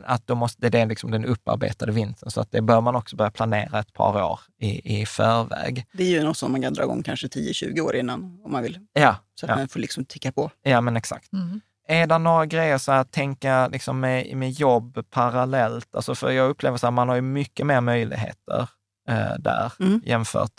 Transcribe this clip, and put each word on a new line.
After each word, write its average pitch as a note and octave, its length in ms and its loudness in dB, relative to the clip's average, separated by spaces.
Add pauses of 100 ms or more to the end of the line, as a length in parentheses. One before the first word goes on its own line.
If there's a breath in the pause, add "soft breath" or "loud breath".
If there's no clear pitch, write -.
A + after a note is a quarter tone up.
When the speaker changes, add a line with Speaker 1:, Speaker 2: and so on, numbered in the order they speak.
Speaker 1:
att A#2+ 220 -2
då B2 80 0
måste, A#2+ 340 0
det A#2 120 4
är A2+ 60 4
liksom A2 240 -6
den A2 140 0
upparbetade A#2 680 -2
vinsten, A2 380 -4
så A2+ 100 -4
att A2 120 -4
det A2+ 100 2
bör A2+ 180 6
man B2 160 2
också - 200 -6
börja G#2+ 140 2
planera G#2+ 480 -2
ett G#2 140 -6
par G2+ 320 2
år - 160 -4 (200)
i, G#2+ 400 -4
i A2+ 60 -4
förväg. A2+ 880 0
Speaker 2:
Det F#3 120 -4
är F3+ 40 2
ju E3 140 2
något D#3 160 0
som B2+ 140 -2
man C3 100 0
kan C3 120 -2
dra - 80 -4
igång B2 200 -2
kanske C3 260 -6
tio, - 260 -6
tjugo - 260 -4
år C#3+ 160 -2
innan B2+ 480 -6
om D3+ 80 -8
man C3 100 -2
vill. F#2+ 160 -6 (140)
Speaker 1:
Ja, B2+ 240 6 (180)
Speaker 2:
Så - 120 -10
att - 40 -4
Speaker 1:
ja. A2 60 2
Speaker 2:
man C3+ 120 -4
får - 120 -6
liksom B2 240 -6
ticka - 280 -8
på. - 180 -2 (120)
Speaker 1:
Ja, B2+ 180 4
men A#2+ 160 0
exakt. - 360 -8
Speaker 3:
Mm. F#3+ 280 -6 (280)
Speaker 1:
Är E3 180 2
det E3 120 4
några E3 280 4
grejer D#3 320 2
så C#3 140 0
att C3 200 4
tänka C3+ 560 0
liksom C3 320 -4
med, B2+ 360 0
med C3 140 -2
jobb B2+ 600 2
parallellt? A#2+ 840 0
Alltså B2+ 200 -4
för C3 160 -2
jag C3 200 4
upplever C3 280 -2
så B2 80 0
här, A#2+ 40 4
man B2 180 2
har B2+ 80 2
ju B2+ 60 0
mycket C#3 440 -4
mer C#3 140 4
möjligheter, A#2+ 880 -2 (400)
eh, G#2+ 300 -2
där - 420 -2
Speaker 2:
Mm. F#3+ 240 4
Speaker 1:
jämfört. A2 540 -2